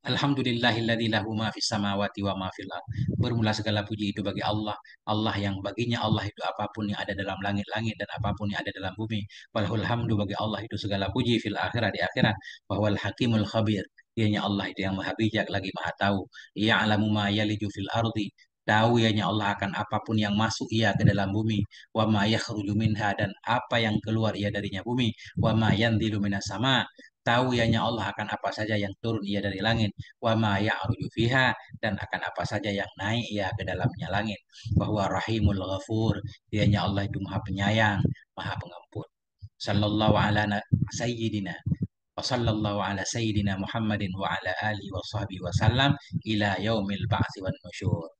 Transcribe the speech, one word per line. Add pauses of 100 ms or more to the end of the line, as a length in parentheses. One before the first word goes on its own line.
Alhamdulillahilladzi
lahu
ma
fis
samawati
wa
ma
fil
ard. (320)
Bermula
segala
puji
itu
bagi
Allah, (320)
Allah
yang
baginya
Allah
itu
apapun
yang
ada
dalam
langit-langit
dan
apapun
yang
ada
dalam
bumi. (240)
Walahul
hamdu,
bagi
Allah
itu
segala
puji,
fil
akhirah,
di
akhirat. (320)
Wa
huwal
hakimul
khabir. (320)
Dianya
Allah
itu
yang
maha
bijak
lagi
maha
tahu. (320)
Ya'lamu
ma
yaliju
fil
ardi. (320)
Tahu
ianya
Allah
akan
apapun
yang
masuk
ia
ke
dalam
bumi. (320)
Wa
ma
yakhruju
minha,
dan
apa
yang
keluar
ia
darinya
bumi. (320)
Wa
ma
yanzilu
minas
sama. (400)
Tahu
ianya
Allah
akan
apa
saja
yang
turun
ia
dari
langit. (320)
Wa
ma
ya'ruju
fiha, (240)
dan
akan
apa
saja
yang (160)
naik
ia
ke
dalamnya
langit. (400)
Wa
huwa
rahimul
ghafur. (320)
Dianya
Allah
itu
maha
penyayang, (380)
maha
pengampun. (480)
Sallallahu
ala
na-, (280)
sayyidina (580)
wa
sallallahu
ala
sayyidina
Muhammadin
wa
ala (200)
alihi
wa
sahbihi
wa
sallam (320)
ila
yaumil
ba'tsi
wan
nusyur. (120)